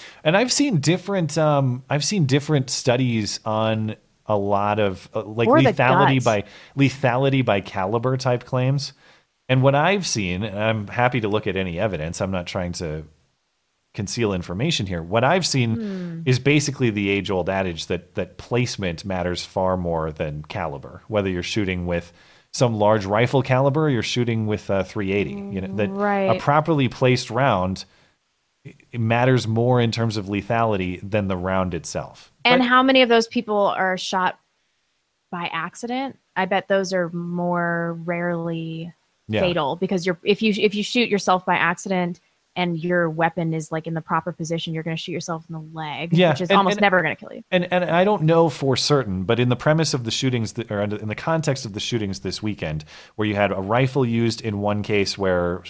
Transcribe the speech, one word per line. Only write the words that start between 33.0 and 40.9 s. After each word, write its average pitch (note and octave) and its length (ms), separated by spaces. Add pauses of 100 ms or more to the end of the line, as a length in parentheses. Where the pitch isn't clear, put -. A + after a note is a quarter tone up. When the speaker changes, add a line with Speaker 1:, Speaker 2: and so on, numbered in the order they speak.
Speaker 2:
of A#3 80
those A3+ 180
people G#3+ 300
are F#3 400
shot F#3 420 (920)
by F3 200
accident? A#3+ 680 (180)
I F#3 100
bet F#3+ 220
those G3 260
are F3 160
more F3 960
rarely E3+ 880 (340)
Speaker 1:
Yeah. G#2+ 140
Speaker 2:
fatal E3+ 340
because F#3 300
you're, F3+ 180
if - 180
you, G#3+ 160
if G#3 180
you G#3 80
shoot - 260